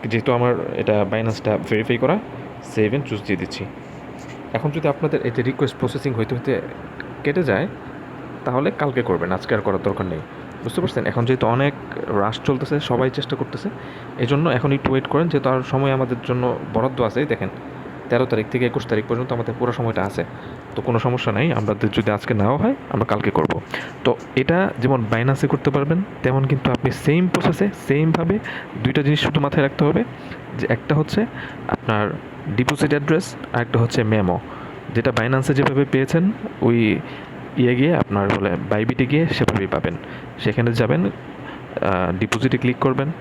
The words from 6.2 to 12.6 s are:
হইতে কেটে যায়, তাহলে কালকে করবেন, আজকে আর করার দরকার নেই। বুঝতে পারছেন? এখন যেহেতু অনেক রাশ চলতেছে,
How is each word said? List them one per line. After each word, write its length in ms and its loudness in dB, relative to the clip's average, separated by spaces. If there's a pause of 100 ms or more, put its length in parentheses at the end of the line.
হইতে 260 0 (640)
কেটে 180 2
যায়, 260 2 (760)
তাহলে 260 0
কালকে 320 0
করবেন, 300 0
আজকে 220 0
আর 60 2
করার 220 0
দরকার 240 0
নেই। 120 -4 (460)
বুঝতে 160 -2
পারছেন? 260 -2
এখন 180 0
যেহেতু 220 2
অনেক 280 2 (340)
রাশ 360 0
চলতেছে, 360 0